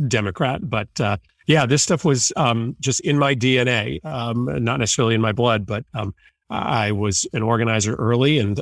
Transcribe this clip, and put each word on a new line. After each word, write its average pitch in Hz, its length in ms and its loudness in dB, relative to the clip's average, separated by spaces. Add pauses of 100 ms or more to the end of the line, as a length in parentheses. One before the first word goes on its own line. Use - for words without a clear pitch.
Democrat. 117 640 -2
But, 107 200 -4 (100)
uh, 101 180 0 (300)
yeah, 151 180 4
this 135 180 2
stuff 175 200 0
was, 135 320 2
um, 117 440 0
just - 220 -2
in 143 160 0
my 139 160 4
D 127 260 2
N 123 80 2
A, 117 360 0
um, 123 600 -4
not 127 160 0
necessarily 113 360 0
in 110 60 2
my 110 100 2
blood, 113 340 0
but, 104 280 -6
um, 101 200 -6 (360)
I 110 420 -2
was 101 420 -2
an 113 80 -2
organizer 110 540 0
early, 127 420 2
and 101 240 -2